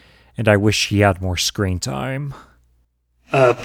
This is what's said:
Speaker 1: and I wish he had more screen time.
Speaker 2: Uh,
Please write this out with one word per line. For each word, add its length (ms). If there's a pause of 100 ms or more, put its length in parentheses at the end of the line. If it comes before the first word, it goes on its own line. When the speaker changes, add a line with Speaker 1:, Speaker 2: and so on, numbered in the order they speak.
(360)
Speaker 1:
and 140
I 80
wish 320
he 100
had 220
more 160
screen 420
time. 540 (1000)
Speaker 2:
Uh, 220 (120)